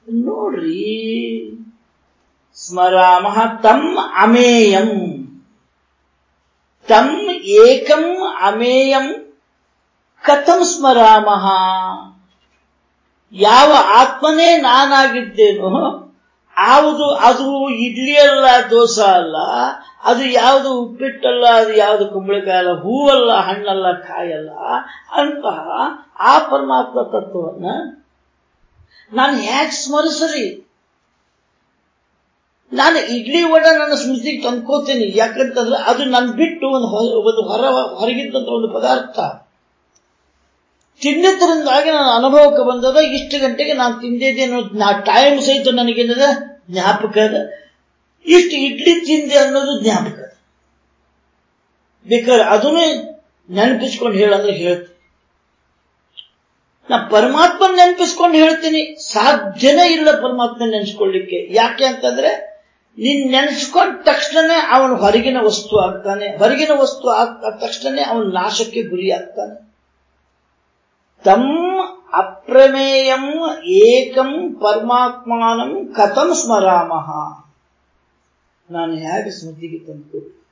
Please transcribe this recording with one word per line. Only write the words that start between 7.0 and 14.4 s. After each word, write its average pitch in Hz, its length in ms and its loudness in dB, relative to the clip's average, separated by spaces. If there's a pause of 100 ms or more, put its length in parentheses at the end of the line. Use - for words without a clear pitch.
ಏಕಂ 320 800 4 (180)
ಅಮೇಯಂ 269 920 -2 (880)
ಕಥಂ 339 400 2
ಸ್ಮರಾಮಃ. 220 840 4 (1900)
ಯಾವ 240 460 6
ಆತ್ಮನೇ 302 800 4